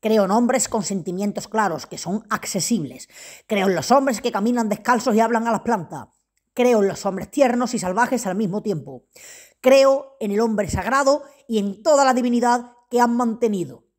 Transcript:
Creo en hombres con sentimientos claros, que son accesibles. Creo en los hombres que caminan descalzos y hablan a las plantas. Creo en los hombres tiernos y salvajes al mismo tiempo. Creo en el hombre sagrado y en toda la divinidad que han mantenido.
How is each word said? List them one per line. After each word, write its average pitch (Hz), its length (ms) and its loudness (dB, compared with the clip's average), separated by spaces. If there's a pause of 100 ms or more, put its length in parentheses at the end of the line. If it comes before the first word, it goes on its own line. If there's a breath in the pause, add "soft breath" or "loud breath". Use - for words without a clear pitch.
Creo 214 260 2
en 185 40 -2
hombres 240 380 0
con 226 140 -4
sentimientos 190 680 -6
claros, 196 380 -4
que 156 100 -16
son 202 320 -8
accesibles. 185 800 -6 (380 loud breath)
Creo 196 220 0
en 185 60 2
los 156 160 -2
hombres 269 300 4
que 240 100 -2
caminan 220 380 0
descalzos 240 460 0
y 220 60 4
hablan 226 280 0
a 226 40 0
las 208 100 -2
plantas. 165 460 -6 (440)
Creo 247 300 4
en 196 60 2
los - 180 -6
hombres 190 240 -6
tiernos 240 420 2
y 240 60 -4
salvajes 226 480 -2
al 185 100 -4
mismo 202 260 -4
tiempo. 139 440 -8 (560 loud breath)
Creo 269 580 4
en 208 100 -6
el 202 100 0
hombre 214 280 -2
sagrado 269 540 0 (260 loud breath)
y 220 100 0
en 202 240 -4
toda 285 220 4
la 262 80 4
divinidad 240 600 0 (180)
que 240 100 0
han 240 160 2
mantenido. 214 720 -4 (120)